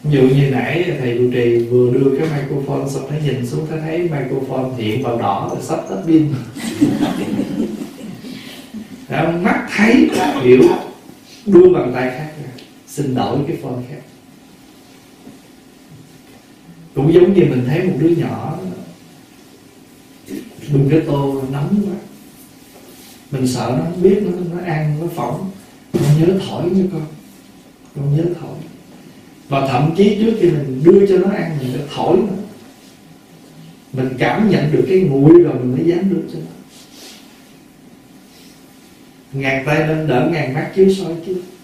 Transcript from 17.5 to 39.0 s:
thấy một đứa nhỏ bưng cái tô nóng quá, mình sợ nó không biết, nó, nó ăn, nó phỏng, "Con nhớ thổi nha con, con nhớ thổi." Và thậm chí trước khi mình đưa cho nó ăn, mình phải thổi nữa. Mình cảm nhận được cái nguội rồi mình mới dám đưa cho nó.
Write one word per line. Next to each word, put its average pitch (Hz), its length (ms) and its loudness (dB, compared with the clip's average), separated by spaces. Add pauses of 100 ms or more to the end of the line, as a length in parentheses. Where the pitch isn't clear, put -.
thấy 165 160 0
một 190 160 0
đứa 165 100 2
nhỏ 131 480 -4 (2250)
bưng 139 160 4
cái 160 180 4
tô 139 340 -2 (100)
nóng 185 340 -2
quá, 175 100 -4 (1400)
mình 127 160 -2
sợ - 300 -4
nó 165 60 -2
không 175 180 -6
biết, 208 200 4
nó, 175 100 -2 (220)
nó 180 120 -8
ăn, 151 360 -2
nó 170 140 -4
phỏng, 185 360 -6 (420)
"Con - 100 0 (160)
nhớ 190 200 4 (100)
thổi 185 200 -6
nha 190 220 2
con, 156 140 -6 (920)
con 143 220 0
nhớ 165 60 0 (180)
thổi." - 140 -12 (960)
Và 139 180 0
thậm 143 300 0
chí 202 180 4
trước 220 260 0
khi 165 80 4
mình 135 340 -4
đưa 196 240 8
cho 185 100 4
nó 190 180 2
ăn, 160 240 -4
mình 127 140 -4
phải 143 220 -6
thổi 175 220 2
nữa. 196 260 -2 (1500)
Mình 127 240 -4
cảm 180 320 0
nhận 147 220 2
được - 180 2
cái 190 100 4
nguội 151 400 6
rồi 151 140 4
mình 127 220 -2
mới 160 100 -2
dám 175 240 0
đưa 165 120 -2 (120)
cho 156 60 -12
nó. - 120 -14 (2750)